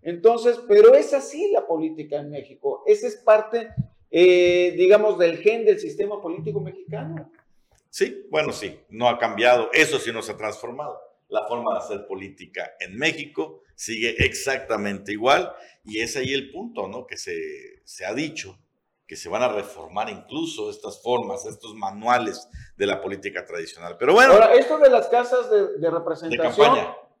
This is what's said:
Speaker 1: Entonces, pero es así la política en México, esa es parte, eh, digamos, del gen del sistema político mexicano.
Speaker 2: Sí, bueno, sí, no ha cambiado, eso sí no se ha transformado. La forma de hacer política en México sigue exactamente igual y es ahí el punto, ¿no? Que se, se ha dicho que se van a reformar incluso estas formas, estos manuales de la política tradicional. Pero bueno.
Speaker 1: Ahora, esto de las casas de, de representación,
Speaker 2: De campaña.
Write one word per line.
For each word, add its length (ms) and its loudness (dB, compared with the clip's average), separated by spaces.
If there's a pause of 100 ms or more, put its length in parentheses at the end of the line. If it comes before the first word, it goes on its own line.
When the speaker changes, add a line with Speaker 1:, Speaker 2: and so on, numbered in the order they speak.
Speaker 1:
Entonces, 600 2
pero 280 10
es 200 4
así 380 -4
la 140 0
política 500 -6
en 140 -8
México, 560 -8
esa 200 2
es 100 -8
parte, 520 2 (420)
eh, 680 4
digamos, 420 4
del 200 2
gen 260 0
del 140 4
sistema 420 -8
político 400 -8
mexicano. 720 -14 (580)
Speaker 2:
Sí, 420 -6
bueno, 220 -2
sí, 360 -12
no 200 0
ha 100 0
cambiado, 540 2
eso 260 2
sí 140 -6
no 100 -8
se 100 -12
ha 40 -12
transformado. 640 -12 (300)
La 180 -4
forma 280 -6
de 40 -4
hacer 280 -10
política 760 -14
en 160 -12
México 640 -8 (120)
sigue 400 -6 (100)
exactamente 880 -6
igual 400 0 (320)
y 160 -8
es 160 -6
ahí 180 -6
el 160 -6
punto, 380 -12
¿no? 180 -14
Que 100 -18
se, 180 -12 (500)
se 200 -18
ha 80 -8
dicho 460 -10 (480)
que 100 -20
se 120 -16
van 140 -4
a 60 0
reformar 600 -8
incluso 640 -10
estas 320 -16
formas, 420 -6
estos 300 -16
manuales 760 -4 (280)
de 100 -2
la 140 -4
política 440 -10
tradicional. 540 -14
Pero 160 2
bueno. 180 8
Speaker 1:
Ahora, 220 8
esto 240 4
de 100 8
las 200 4
casas 420 0
de, 280 2
de 120 -2
representación, 400 -6
Speaker 2:
De 340 2
campaña. 320 2 (240)